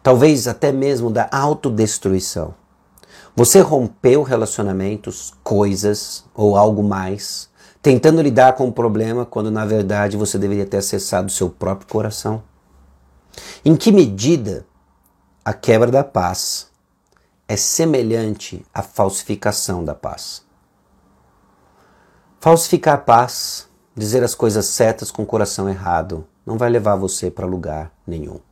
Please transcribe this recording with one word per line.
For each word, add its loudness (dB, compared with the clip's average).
Talvez 4
até -2
mesmo -2
da -2
autodestruição. -2
Você 6
rompeu 2
relacionamentos, -4
coisas -2
ou 2
algo 4
mais, -6
tentando 4
lidar 6
com -2
o -4
problema -2
quando, -4
na -2
verdade, 0
você -2
deveria -2
ter -4
acessado -4
seu -2
próprio -6
coração? -6
Em 6
que 2
medida 2
a -2
quebra 2
da 4
paz -4
é -4
semelhante -2
à -6
falsificação -4
da -6
paz? -14
Falsificar 4
a -6
paz, 0
dizer 0
as -2
coisas 0
certas -2
com -8
o -4
coração -2
errado, -4
não -8
vai 0
levar 2
você -6
pra -8
lugar -8
nenhum. -12